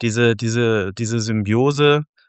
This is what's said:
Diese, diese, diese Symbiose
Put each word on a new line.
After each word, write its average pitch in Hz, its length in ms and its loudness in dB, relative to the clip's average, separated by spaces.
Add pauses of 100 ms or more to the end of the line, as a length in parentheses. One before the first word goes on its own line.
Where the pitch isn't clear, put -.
Diese, 117 340 2
diese, 113 580 -2
diese 117 260 -4
Symbiose 127 840 0 (260)